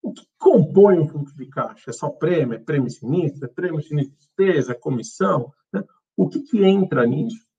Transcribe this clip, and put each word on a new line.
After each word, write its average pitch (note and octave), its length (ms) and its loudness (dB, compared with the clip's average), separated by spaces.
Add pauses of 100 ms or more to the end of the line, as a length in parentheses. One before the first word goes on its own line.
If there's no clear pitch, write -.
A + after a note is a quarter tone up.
o A#3 120 -10
que - 100 -20 (160)
compõe G3 600 6
o D3 100 0
fluxo C#3+ 260 -10
de C3 120 -14
caixa? - 420 -8
É - 20 -10
só - 160 -10
prêmio? C#3 480 -2
É - 20 -14
prêmio C#3+ 320 -4
sinistro? D#3 540 -4
É - 60 -12
prêmio E3 320 -6
sinistro D3 360 -6
despesa? D#3 540 -2
É A#2+ 40 -6
comissão? B2+ 760 -4 (220)
Né? - 100 -6 (320)
O F#3 140 2
que - 100 -6
que G#3 240 0
entra F#3 420 2
nisso? A#2+ 400 -4 (140)